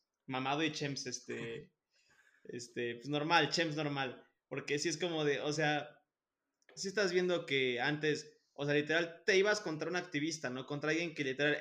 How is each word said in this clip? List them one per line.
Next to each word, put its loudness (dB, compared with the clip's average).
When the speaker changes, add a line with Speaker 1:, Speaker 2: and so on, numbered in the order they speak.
Speaker 1:
mamado 0
y 0
Chems, -6
este, -8
Speaker 2:
<laughs> -20
Speaker 1:
este, -6
pues, -10
normal, 4
Chems 0
normal, -2
porque -2
sí 0
es -2
como 0
de, 2
o 0
sea, 0
sí -8
estás 2
viendo 2
que 2
antes, 0
o -4
sea, 2
literal, 0
te 6
ibas 6
contra -4
un -2
activista, -2
¿no? -6
Contra -2
alguien 0
que -2
literal 2